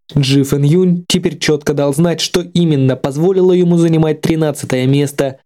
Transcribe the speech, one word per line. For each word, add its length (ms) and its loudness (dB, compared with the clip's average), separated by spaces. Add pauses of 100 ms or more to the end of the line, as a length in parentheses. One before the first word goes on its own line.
(160)
Джи 280 2
Фэн 180 -2
Юнь 460 2
теперь 300 -2
четко 360 -2
дал 180 0
знать, 300 0
что 180 -2
именно 560 0
позволило 560 0
ему 240 2
занимать 460 0
тринадцатое 640 -2
место 600 -2